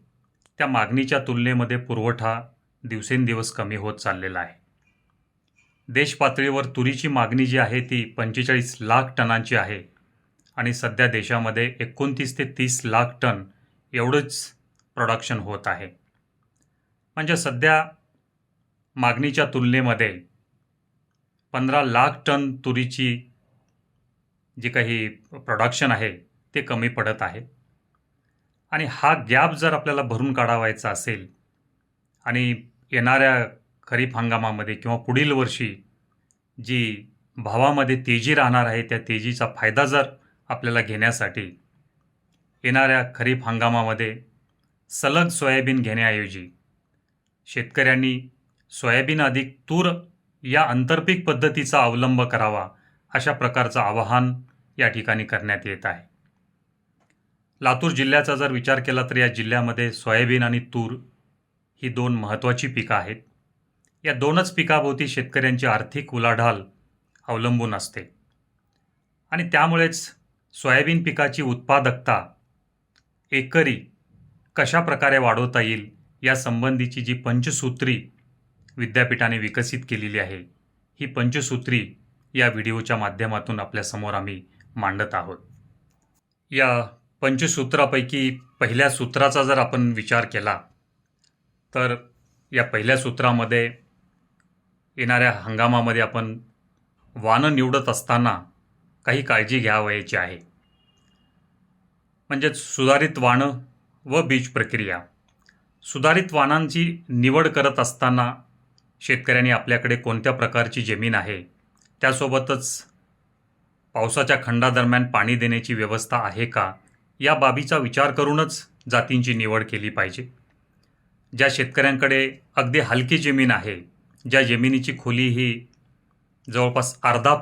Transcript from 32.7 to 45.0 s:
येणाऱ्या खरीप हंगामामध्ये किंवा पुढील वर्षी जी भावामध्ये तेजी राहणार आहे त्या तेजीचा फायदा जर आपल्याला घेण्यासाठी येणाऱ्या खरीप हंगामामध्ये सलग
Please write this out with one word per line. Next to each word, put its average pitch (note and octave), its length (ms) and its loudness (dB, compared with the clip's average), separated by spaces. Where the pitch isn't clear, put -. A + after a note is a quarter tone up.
येणाऱ्या B2+ 520 4
खरीप B2 300 -2
हंगामामध्ये A2 580 -2
किंवा A#2 220 -4
पुढील C3+ 360 0
वर्षी A#2+ 440 -2
जी A2+ 480 -4
भावामध्ये B2+ 640 2
तेजी B2 320 2
राहणार B2 320 4
आहे A2+ 160 0
त्या A2+ 160 -4
तेजीचा A2+ 580 -4
फायदा A2 280 2
जर C#3 240 2
आपल्याला A#2+ 320 -2
घेण्यासाठी G#2+ 680 -2
येणाऱ्या C3 380 4
खरीप B2+ 300 -2
हंगामामध्ये A2+ 760 -2
सलग D#3+ 380 2